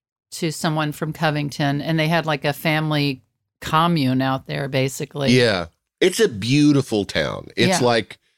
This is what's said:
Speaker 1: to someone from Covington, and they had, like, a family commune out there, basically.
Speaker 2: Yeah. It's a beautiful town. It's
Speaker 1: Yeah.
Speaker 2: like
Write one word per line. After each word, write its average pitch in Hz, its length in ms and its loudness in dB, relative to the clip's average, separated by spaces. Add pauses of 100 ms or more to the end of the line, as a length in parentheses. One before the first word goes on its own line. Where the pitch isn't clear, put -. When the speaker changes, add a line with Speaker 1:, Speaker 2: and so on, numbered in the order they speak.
(320)
Speaker 1:
to 160 200 -4
someone 156 400 -2
from 156 200 -8
Covington, 147 680 -2
and 160 180 -2
they 156 100 2
had, 160 180 0
like, 151 180 -2
a 147 80 0
family 151 720 -2 (380)
commune 156 600 2
out 135 240 -2
there, 147 220 -6
basically. 135 680 -2
Speaker 2:
Yeah. 104 300 2 (340)
It's 185 200 2
a 214 80 4
beautiful 127 760 2
town. 53 520 -4
It's 160 240 2
Speaker 1:
Yeah. 123 60 2
Speaker 2:
like 117 320 0 (200)